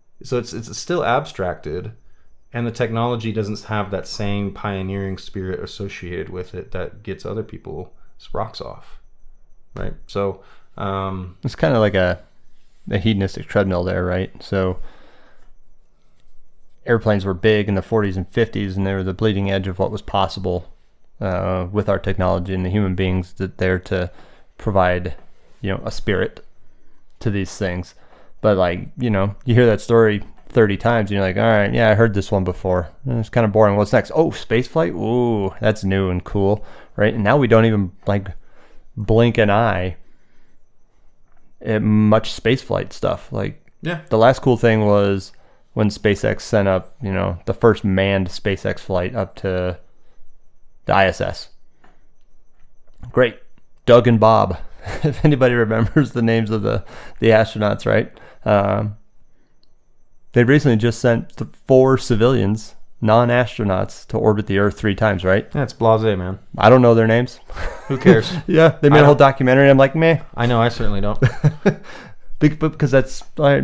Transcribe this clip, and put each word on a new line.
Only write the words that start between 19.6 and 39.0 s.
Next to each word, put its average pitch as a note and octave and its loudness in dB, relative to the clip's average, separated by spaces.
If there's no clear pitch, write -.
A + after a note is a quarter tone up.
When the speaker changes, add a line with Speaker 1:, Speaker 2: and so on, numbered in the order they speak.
Speaker 2:
of F#2 -8
what F#2+ -2
was G#2 -10
possible, F#2 -4
uh, F#2 -4
with G#2 -2
our F#2+ 0
technology F#2 -2
and F#2 -4
the F2+ -4
human G2 0
beings F#2 -4
that - -8
there F#2 0
to F2+ -6
provide, F2+ 0
you F#2+ -4
know, F#2 -4
a G2+ -8
spirit - -4
to A2 -2
these G2 -6
things. F2+ -6
But, G#2+ 2
like, F2+ -2
you B2 -2
know, G2 0
you A#2+ 0
hear B2 6
that G#2 2
story A2 2
thirty G#2 2
times, A2+ -2
and G2+ -2
you're G2 0
like, F#2 -2
"All A2 0
right, G#2+ 2
yeah, A#2 2
I - 4
heard G#2+ 4
this G2 -4
one F#2+ 0
before. F2+ -4
Eh, B2 -4
it's A2 -6
kinda A#2 2
boring. G#2 4
What's G#2 0
next? A2+ 0
Oh, D#3+ 2
space - -2
flight? E3 -2
Ooh, A2 -2
that's A2 0
new F#2+ 0
and F2+ -4
cool," G2+ -2
right? G#2 2
And A2 -4
now A#2 4
we C3+ 2
don't A2+ 6
even, G2+ 0
like, G2+ -2
blink A2+ 2